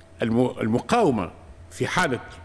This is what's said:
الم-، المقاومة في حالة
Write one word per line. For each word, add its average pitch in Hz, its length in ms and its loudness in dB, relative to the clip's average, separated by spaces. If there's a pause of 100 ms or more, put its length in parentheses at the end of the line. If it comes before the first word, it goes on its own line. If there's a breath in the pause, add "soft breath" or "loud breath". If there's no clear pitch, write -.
(220)
الم-، 120 400 2
المقاومة 117 720 2 (400)
في - 160 -4
حالة 151 320 0 (260)